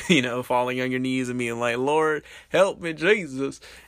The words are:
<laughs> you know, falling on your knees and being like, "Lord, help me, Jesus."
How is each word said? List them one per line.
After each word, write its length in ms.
<laughs> 60
you 140
know, 200
falling 380
on 100
your 100
knees 280
and 100
being 220
like, 180
"Lord, 460
help 320
me, 120
Jesus." 680